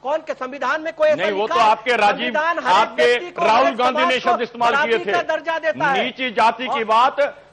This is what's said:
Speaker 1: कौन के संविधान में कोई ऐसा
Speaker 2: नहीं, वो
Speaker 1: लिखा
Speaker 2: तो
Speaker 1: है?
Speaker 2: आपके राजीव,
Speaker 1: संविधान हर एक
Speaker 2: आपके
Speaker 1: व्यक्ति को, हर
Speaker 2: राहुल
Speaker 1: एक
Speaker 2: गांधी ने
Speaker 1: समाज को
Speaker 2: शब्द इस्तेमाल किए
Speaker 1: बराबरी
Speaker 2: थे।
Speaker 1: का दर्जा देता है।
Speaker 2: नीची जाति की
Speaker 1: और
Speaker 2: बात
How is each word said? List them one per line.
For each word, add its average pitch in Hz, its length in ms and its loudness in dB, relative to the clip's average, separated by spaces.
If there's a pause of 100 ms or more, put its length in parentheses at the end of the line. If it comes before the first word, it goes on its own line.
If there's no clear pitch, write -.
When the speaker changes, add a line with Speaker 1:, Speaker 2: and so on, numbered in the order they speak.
Speaker 1:
कौन 285 140 -2
के 302 160 -8
संविधान 262 480 -6
में 311 120 -8
कोई 311 160 2
ऐसा 294 140 0
Speaker 2:
नहीं, 208 80 0
वो 196 100 -2
Speaker 1:
लिखा 220 140 -2
Speaker 2:
तो 233 60 4
Speaker 1:
है? 220 60 6
Speaker 2:
आपके 226 280 0
राजीव, 208 220 2
Speaker 1:
संविधान 302 420 -2
हर 269 40 -10
एक 254 40 -4
Speaker 2:
आपके 226 380 2
Speaker 1:
व्यक्ति 247 260 0
को, - 100 -6
हर - 60 2
Speaker 2:
राहुल 240 200 4
Speaker 1:
एक 277 80 -2
Speaker 2:
गांधी 254 240 0
ने 311 60 2
Speaker 1:
समाज 247 180 0
को 247 60 0
Speaker 2:
शब्द 233 120 0
इस्तेमाल 233 280 -2
किए 262 160 0
Speaker 1:
बराबरी 226 200 0
Speaker 2:
थे। 202 60 -4
Speaker 1:
का 349 100 0
दर्जा 320 380 -4
देता 311 260 -2
है। 285 180 0
Speaker 2:
नीची 254 280 -6
जाति 226 320 2
की 254 60 -6
Speaker 1:
और 233 140 -2
Speaker 2:
बात 233 360 2 (340)